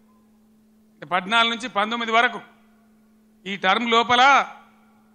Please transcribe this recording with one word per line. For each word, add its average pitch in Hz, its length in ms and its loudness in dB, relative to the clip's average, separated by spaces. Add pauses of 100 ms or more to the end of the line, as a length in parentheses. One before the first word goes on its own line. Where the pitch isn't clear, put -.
(1120)
పద్నాలుగు 226 420 0
నుంచి 233 140 -10
పంతొమ్మిది 226 440 -4
వరకు 226 280 0 (1040)
ఈ 196 100 -8
టర్మ్ 208 340 -2
లోపల 240 560 4 (680)